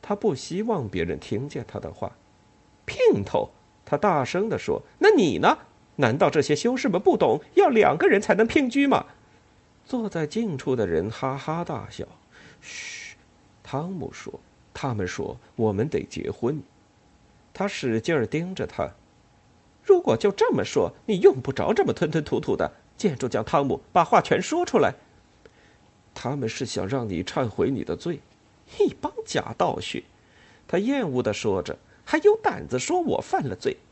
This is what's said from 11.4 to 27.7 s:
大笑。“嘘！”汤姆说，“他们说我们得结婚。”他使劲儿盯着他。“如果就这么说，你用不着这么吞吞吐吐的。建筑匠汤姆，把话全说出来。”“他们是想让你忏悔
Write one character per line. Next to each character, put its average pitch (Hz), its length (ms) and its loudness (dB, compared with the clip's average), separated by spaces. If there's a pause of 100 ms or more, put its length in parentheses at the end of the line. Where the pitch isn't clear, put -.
大 117 280 -8
笑。 - 120 -12 (560)
“嘘！” - 560 -16 (460)
汤 156 300 -6
姆 175 200 -8
说 - 280 -14 (340)
，“他 131 220 -4
们 95 120 -2
说 - 300 -8 (180)
我 110 160 2
们 104 160 0
得 - 160 -2
结 - 280 -8
婚。” 139 280 -2 (920)
他 196 140 -4
使 117 340 -2
劲 170 140 0
儿 123 100 2
盯 175 300 -4
着 - 100 -6
他。 - 240 -6 (960)
“如 359 160 6
果 113 160 2
就 202 140 2
这 440 200 2
么 113 140 0
说， 92 260 0 (140)
你 202 140 0
用 226 200 6
不 135 140 -6
着 90 180 0
这 339 140 2
么 - 80 0
吞 165 160 -2
吞 160 140 -2
吐 - 160 -2
吐 127 160 -2
的。 80 160 -2 (260)
建 170 180 0
筑 127 140 -4
匠 113 160 -2
汤 147 180 2
姆， 135 160 -2 (140)
把 170 100 6
话 196 160 4
全 - 220 0
说 349 240 -2
出 247 140 2
来。 120 160 2 (1200)
”“他 131 200 -6
们 123 140 -4
是 - 160 -8
想 95 220 -4
让 120 200 -4
你 90 160 -2
忏 131 240 -2
悔 - 220 0